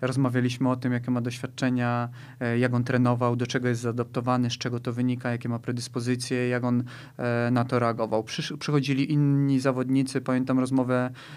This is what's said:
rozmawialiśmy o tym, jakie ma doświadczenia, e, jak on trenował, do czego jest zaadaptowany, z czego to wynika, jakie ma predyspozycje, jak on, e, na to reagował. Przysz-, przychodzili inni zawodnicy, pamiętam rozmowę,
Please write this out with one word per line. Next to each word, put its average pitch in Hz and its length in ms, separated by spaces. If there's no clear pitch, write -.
rozmawialiśmy 127 680
o 127 60
tym, 123 180
jakie 123 180
ma 123 100
doświadczenia, 120 880
e, 120 200
jak 123 140
on 123 100
trenował, 123 520
do 120 120
czego 123 200
jest 117 140
zaadaptowany, 120 680
z 120 80
czego 120 220
to 123 140
wynika, 123 380
jakie 117 180
ma 117 100
predyspozycje, 123 880
jak 123 160
on, 123 200
e, 120 340
na 120 140
to 123 140
reagował. 113 440
Przysz-, 151 340
przychodzili 143 540
inni 139 480
zawodnicy, 131 600
pamiętam 127 380
rozmowę, 127 500